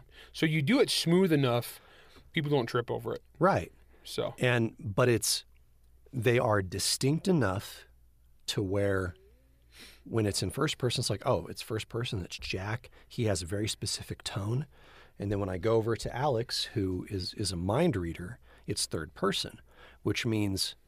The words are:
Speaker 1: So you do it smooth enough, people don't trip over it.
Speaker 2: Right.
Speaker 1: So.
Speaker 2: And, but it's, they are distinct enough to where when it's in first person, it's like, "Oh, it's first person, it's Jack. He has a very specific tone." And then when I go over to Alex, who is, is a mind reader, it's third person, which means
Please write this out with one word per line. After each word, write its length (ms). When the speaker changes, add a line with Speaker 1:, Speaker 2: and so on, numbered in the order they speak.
Speaker 1:
So 100
you 160
do 200
it 100
smooth 420
enough, 480
people 160
don't 160
trip 240
over 240
it. 80
Speaker 2:
Right. 340
Speaker 1:
So. 340
Speaker 2:
And, 400
but 300
it's, 360
they 260
are 240
distinct 680
enough 560
to 140
where 520
when 220
it's 160
in 80
first 280
person, 220
it's 100
like, 140
"Oh, 220
it's 160
first 260
person, 360
it's 140
Jack. 520
He 180
has 180
a 40
very 220
specific 540
tone." 440
And 120
then 80
when 100
I 100
go 180
over 200
to 200
Alex, 480
who 340
is, 260
is 180
a 40
mind 400
reader, 420
it's 200
third 280
person, 460
which 240
means 480